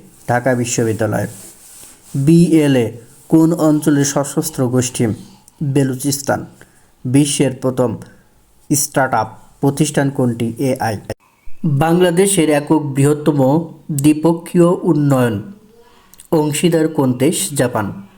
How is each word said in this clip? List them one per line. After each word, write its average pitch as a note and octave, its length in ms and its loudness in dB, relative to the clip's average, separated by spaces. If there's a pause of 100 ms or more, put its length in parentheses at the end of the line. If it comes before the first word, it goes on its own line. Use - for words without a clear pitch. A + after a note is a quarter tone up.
(300)
ঢাকা B2 260 0
বিশ্ববিদ্যালয়। A2+ 720 -2 (880)
বিএলএ D3 760 4 (360)
কোন D#3+ 260 4
অঞ্চলে D3+ 520 2
সশস্ত্র C#3+ 640 -4
গোষ্ঠী? B2 400 -2 (560)
বেলুচিস্তান। C3+ 840 -2 (600)
বিশ্বের C#3 460 2
প্রথম B2 460 -2 (800)
স্টার্টআপ B2 520 -2 (340)
প্রতিষ্ঠান C#3 480 0
কোনটি? A#2+ 480 -2
এআই। A2+ 400 -2 (680)
বাংলাদেশের E3+ 840 2
একক D3 300 2
বৃহত্তম D3 880 0 (240)
দ্বিপক্ষীয় D#3+ 760 2 (140)
উন্নয়ন C#3 720 0 (800)
অংশীদার D#3 560 0
কোন C3+ 260 0
দেশ? C3+ 400 -2
জাপান। A#2+ 380 -2 (260)